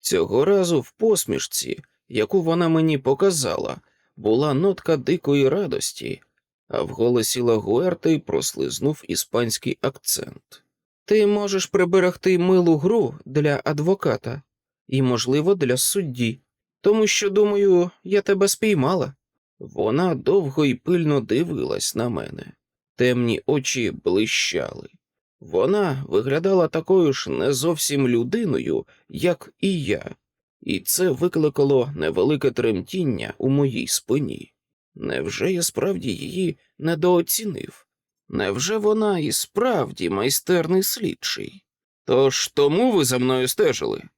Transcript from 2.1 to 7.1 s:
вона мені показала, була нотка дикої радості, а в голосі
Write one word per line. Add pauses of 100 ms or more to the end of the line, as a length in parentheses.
вона
мені
показала, (400)
була
нотка
дикої
радості, (460)
а
в
голосі